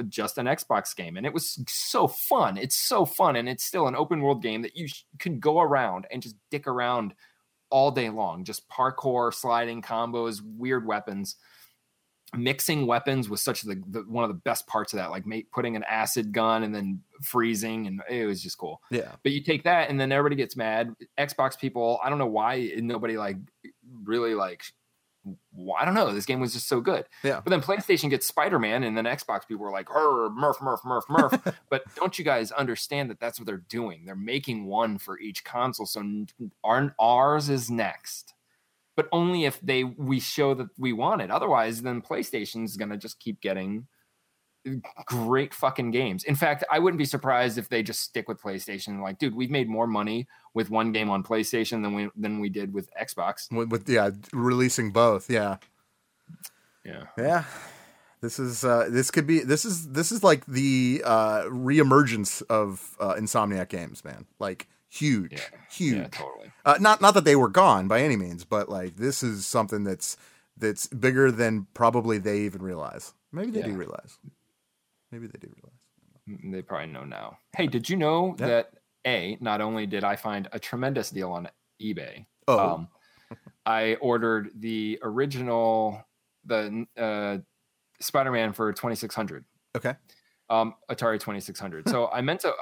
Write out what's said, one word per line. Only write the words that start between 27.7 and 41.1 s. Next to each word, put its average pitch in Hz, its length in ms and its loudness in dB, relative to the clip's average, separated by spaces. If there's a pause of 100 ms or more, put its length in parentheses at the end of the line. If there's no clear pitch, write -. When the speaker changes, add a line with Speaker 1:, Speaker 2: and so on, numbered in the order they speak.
Speaker 1:
gets 131 180 0
Spider-Man, 131 580 2
and 110 120 -2
then 113 60 0
Xbox 117 420 -4
people 104 200 -8
were 101 60 -6
like, 98 180 -6
"Hurr, 135 400 4
Murph, 135 320 0
Murph, 127 240 -2
Murph, 127 240 -2
Murph." - 520 4
Speaker 2:
<laughs> - 80 -18
Speaker 1:
But 170 140 0 (140)
don't 185 200 -2
you 180 60 -6
guys 127 300 0
understand 139 560 -2
that 104 100 -12
that's 117 220 -8
what 110 40 -12
they're 101 120 -6 (100)
doing? 95 380 -6
They're 95 100 -12
making 113 520 -6
one 104 320 0
for 95 200 -12
each 104 240 -10
console, 120 420 -4
so 107 140 -8
n-, 104 280 -6 (360)
our, 135 340 2
ours 139 520 4
is 123 200 0
next. - 640 -6 (640)
But 147 160 2
only 170 320 2
if - 160 -2
they, 131 240 0
we 131 340 -2
show 139 340 2
that 127 140 -4 (100)
we 127 140 -2
want 139 300 0